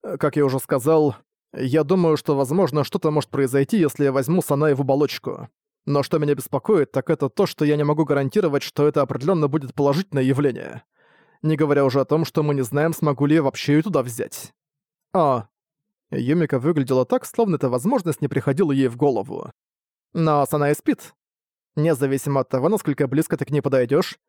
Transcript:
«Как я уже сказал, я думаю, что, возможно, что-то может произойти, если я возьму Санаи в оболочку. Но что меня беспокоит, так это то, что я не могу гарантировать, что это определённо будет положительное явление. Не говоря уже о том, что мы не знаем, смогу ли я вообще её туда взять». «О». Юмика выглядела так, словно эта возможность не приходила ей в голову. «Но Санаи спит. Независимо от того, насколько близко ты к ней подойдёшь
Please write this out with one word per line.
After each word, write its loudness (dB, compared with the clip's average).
«Как -4
я 4
уже 0
сказал, 2
я 0
думаю, 2
что, -2
возможно, 0
что-то -2
может -2
произойти, 0
если 0
я 2
возьму 0
Санаи 0
в -2
оболочку. -2
Но 0
что -2
меня 0
беспокоит, 0
так -4
это 0
то, 0
что -4
я 2
не 0
могу 0
гарантировать, 0
что 0
это 2
определённо 0
будет -4
положительное 0
явление. -2
Не 0
говоря 4
уже 2
о 0
том, 0
что -2
мы 0
не -2
знаем, 0
смогу 0
ли 4
я 4
вообще -2
её 4
туда -2
взять». -10
«О». 2
Юмика 0
выглядела 0
так, -2
словно 0
эта -2
возможность -2
не -2
приходила 0
ей 2
в -4
голову. -2
«Но 2
Санаи 0
спит. -4
Независимо 0
от -4
того, 0
насколько 0
близко 0
ты -6
к -10
ней 0
подойдёшь 0